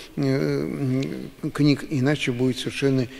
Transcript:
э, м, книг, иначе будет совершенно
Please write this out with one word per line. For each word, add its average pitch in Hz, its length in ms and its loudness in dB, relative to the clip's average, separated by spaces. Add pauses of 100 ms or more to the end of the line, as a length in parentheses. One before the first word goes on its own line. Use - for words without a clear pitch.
(160)
э, 147 60 -2
м, 139 1300 -2
книг, 147 380 4
иначе 139 440 0
будет 127 260 0
совершенно 131 480 0 (140)